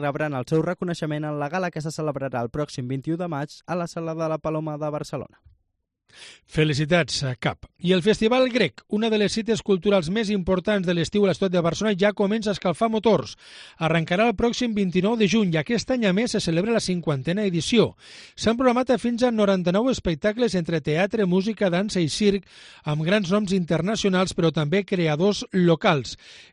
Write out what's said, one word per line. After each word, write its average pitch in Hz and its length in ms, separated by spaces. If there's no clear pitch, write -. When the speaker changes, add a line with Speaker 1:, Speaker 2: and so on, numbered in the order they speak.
Speaker 1:
rebran 147 320
el 127 160
seu 160 160
reconeixement 165 640
en 151 80
la 143 160
gala 185 160
que 160 160
se 160 80
celebrarà 135 480
el 120 80
pròxim 143 400
vint-i-u 135 320
de 180 80
maig 151 380
a 170 100
la 175 160
Sala 165 240
de 160 80
la 156 160
Paloma 156 400
de 151 80
Barcelona. 147 480
Speaker 2:
Felicitats, 156 800
eh, 127 140
Cap. - 280
I 180 140
el 185 100
Festival 220 460
Grec, 226 400
una 214 220
de 214 80
les 202 140
cites 214 300
culturals 190 460
més 208 220
importants 185 560
de 180 80
l'estiu 185 300
a 190 40
la 170 60
ciutat 190 180
de 180 80
Barcelona, 185 380
ja 208 160
comença 214 360
a 190 60
escalfar 190 320
motors. 208 460
Arrencarà 170 520
el 208 100
pròxim 233 360
vint-i-nou 196 420
de 214 120
juny 196 240
i 160 80
aquest 226 300
any, 247 160
a 185 60
més, 220 200
se 214 80
celebra 180 320
la 220 80
cinquantena 170 640
edició. 175 520
S'han 226 200
programat 247 340
a 233 80
fins 240 240
a 247 80
noranta-nou 202 600
espectacles 214 640
entre 165 260
teatre, 190 460
música, 190 440
dansa 185 300
i 160 80
circ, 202 380
amb 151 200
grans 185 260
noms 202 220
internacionals, 185 800
però 165 220
també 165 320
creadors 175 640
locals. 170 640